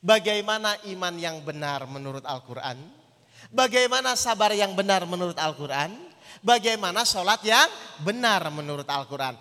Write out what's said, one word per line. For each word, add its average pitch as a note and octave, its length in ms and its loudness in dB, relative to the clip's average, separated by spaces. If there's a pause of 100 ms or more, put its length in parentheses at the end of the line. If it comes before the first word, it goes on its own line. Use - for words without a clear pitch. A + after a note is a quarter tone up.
Bagaimana G#3+ 720 2 (160)
iman F3+ 240 -6
yang E3 240 -8
benar C#3+ 480 -8
menurut C#3 400 -10
Al-Quran? B2+ 480 -10 (720)
Bagaimana B3+ 640 2
sabar G#3+ 400 2
yang G3 240 0
benar F#3+ 320 2
menurut F3 320 -4
Al-Quran? D3 560 -4 (480)
Bagaimana A3 640 2
sholat G3+ 320 2
yang A3 240 6 (400)
benar G#3+ 480 2
menurut D3 320 -6
Al-Quran? C3+ 560 -4